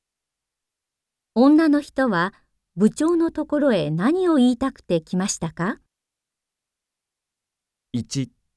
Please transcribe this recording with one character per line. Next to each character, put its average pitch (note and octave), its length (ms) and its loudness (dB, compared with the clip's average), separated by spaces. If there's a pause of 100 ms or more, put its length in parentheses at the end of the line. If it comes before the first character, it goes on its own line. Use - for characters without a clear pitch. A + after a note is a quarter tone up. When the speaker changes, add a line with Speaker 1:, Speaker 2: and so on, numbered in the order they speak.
(1300)
Speaker 1:
女 D4+ 360 4
の D4 100 2
人 C4 300 -4
は F3+ 240 -2 (400)
部 G3+ 140 2
長 E4+ 280 0
の E4 140 -2
と D#4 140 -6
こ D4 160 -4
ろ C#4 140 2
へ D3+ 160 -2
何 D#4 400 0
を D#4+ 60 2
言 B3 160 4
い A#3+ 40 -6
た C4+ 160 -4
く - 100 -20
て E3 200 -2
来 F#3 160 -6
ま F#3+ 100 -2
し - 80 -8
た D#3+ 160 -8
か？ D#3+ 260 -6 (2250)
Speaker 2:
一。 B2+ 400 -8 (240)